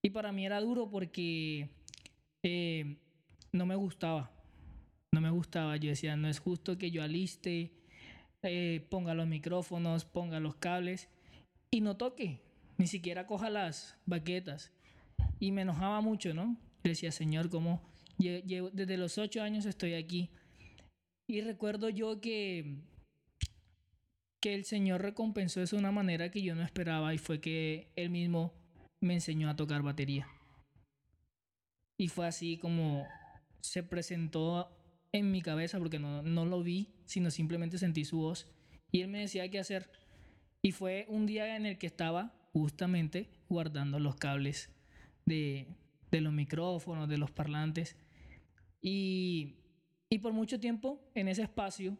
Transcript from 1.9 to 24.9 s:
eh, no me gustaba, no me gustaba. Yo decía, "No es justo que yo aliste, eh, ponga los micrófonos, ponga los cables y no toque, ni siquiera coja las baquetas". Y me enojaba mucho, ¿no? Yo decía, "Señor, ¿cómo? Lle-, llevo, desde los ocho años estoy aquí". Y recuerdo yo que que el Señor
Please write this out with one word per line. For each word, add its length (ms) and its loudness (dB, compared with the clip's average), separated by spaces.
eh, 540 0
no 140 4
me 100 2
gustaba, 560 0
no 100 6
me 80 2
gustaba. 480 0
Yo 120 0
decía, 260 -2
"No 140 2
es 100 0
justo 380 -2
que 140 -2
yo 120 -2
aliste, 720 -2
eh, 460 0
ponga 240 0
los 140 2
micrófonos, 760 0
ponga 340 -2
los 160 -2
cables 540 -2
y 100 4
no 160 2
toque, 440 -4
ni 100 6
siquiera 400 -4
coja 220 0
las 560 -2
baquetas". 680 -2
Y 120 2
me 120 2
enojaba 380 2
mucho, 320 0
¿no? 240 0
Yo 60 6
decía, 220 0
"Señor, 380 0
¿cómo? 320 0
Lle-, 280 2
llevo, 260 -4
desde 260 -2
los 200 -2
ocho 240 -2
años 240 -2
estoy 280 -2
aquí". 360 -2
Y 140 -2
recuerdo 480 -2
yo 320 -2
que 560 -2
que 140 0
el 120 -2
Señor 360 2